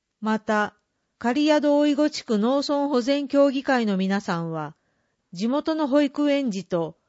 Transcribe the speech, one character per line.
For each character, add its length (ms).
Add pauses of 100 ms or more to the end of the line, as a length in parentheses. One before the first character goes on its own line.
(200)
ま 200
た、 340 (440)
刈 300
谷 120
堂 260
井 80
護 160
地 120
区 160
農 200
村 300
保 120
全 280
協 220
議 140
会 220
の 100
皆 240
さ 160
ん 140
は、 260 (560)
地 160
元 260
の 140
保 140
育 280
園 200
児 160
と 320 (100)